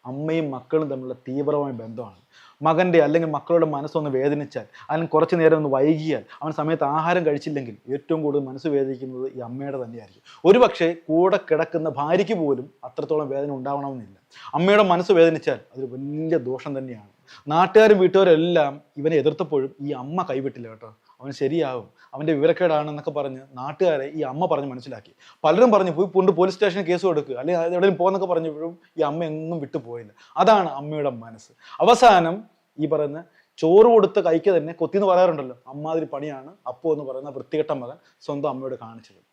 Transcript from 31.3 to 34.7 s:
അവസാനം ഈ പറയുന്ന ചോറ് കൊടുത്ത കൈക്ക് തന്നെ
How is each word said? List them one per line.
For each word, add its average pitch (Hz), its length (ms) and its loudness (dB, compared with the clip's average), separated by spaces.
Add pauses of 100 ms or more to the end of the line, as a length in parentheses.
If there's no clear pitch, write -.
അവസാനം 196 500 6 (460)
ഈ 156 100 -2
പറയുന്ന 147 280 -2 (420)
ചോറ് 190 320 8
കൊടുത്ത 208 240 4 (100)
കൈക്ക് 165 300 2
തന്നെ 156 220 -4